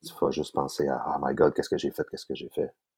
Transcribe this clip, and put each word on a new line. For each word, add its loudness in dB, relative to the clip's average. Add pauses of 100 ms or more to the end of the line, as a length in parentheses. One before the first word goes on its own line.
Tu -14
vas 2
juste -4
penser 0
à, « 0
Oh 0
my 2
God, 6
qu'est-ce -2
que 0
j'ai 0
fait, -4
qu'est-ce -10
que -4
j'ai -8
fait. » -4 (260)